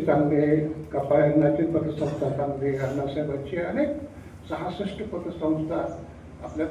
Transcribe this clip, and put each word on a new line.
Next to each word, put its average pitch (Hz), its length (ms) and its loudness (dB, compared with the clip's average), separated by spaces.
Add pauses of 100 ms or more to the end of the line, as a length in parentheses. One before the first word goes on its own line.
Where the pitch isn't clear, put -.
चांगले 151 300 4
आहे, 151 200 4 (360)
कपाळ 147 300 4
अण्णाची 151 400 6 (100)
पतसंस्था 151 580 0
चांगली 139 380 -2
आहे, 135 100 0
अण्णासाहेबांची 143 800 -2
अनेक 196 320 0 (600)
सहासष्ट 185 640 -4
पतसंस्था 156 680 -2 (680)
आपल्या 156 260 -4